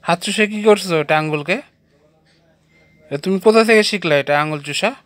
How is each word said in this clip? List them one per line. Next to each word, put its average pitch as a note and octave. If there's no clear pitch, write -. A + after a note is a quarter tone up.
হাত F3
চুষে G#3+
কি G#3+
করছো F#3+
এটা D#3
আঙ্গুলকে? D#3
এ, C#3
তুমি F#3+
কোথা A3+
থেকে G#3+
শিখলে E3+
এটা C#3+
আঙ্গুল D3+
চুষা? F#3